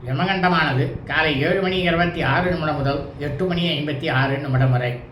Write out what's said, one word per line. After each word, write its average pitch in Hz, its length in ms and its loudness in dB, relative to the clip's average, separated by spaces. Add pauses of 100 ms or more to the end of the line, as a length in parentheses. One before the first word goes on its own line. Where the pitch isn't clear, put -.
யமகண்டமானது 165 760 2 (240)
காலை 156 240 2 (140)
ஏழு 190 160 2
மணி 185 160 0 (120)
இருபத்தி 170 320 0 (120)
ஆறு 180 180 2
நிமிடம் 156 280 -2
முதல் 139 200 0 (200)
எட்டு 143 260 -4
மணி 175 240 0
ஐம்பத்தி 147 380 -2 (120)
ஆறு 135 240 2
நிமிடம் 127 320 2
வரை. 123 160 0 (200)